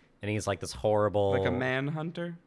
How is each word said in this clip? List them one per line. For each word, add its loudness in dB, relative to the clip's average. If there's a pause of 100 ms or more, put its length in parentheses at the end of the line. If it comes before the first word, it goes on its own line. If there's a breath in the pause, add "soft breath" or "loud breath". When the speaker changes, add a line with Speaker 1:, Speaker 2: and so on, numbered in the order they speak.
(220 soft breath)
Speaker 1:
And -4
he's, -2
like, 0
this -8
horrible 2
Speaker 2:
Like 2
a 0
man -2
hunter? -6